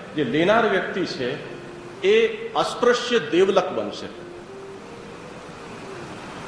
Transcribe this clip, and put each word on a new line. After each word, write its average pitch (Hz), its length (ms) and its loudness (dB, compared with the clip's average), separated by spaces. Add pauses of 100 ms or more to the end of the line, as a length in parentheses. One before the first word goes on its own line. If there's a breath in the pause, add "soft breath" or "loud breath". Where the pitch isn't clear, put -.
(160)
જે 151 80 2
લેનાર 180 420 6
વ્યક્તિ 190 380 0
છે 127 300 -4 (680)
એ 220 500 4
અસ્પૃશ્ય - 680 2
દેવલક 180 500 4
બનશે. 104 380 -4 (2500)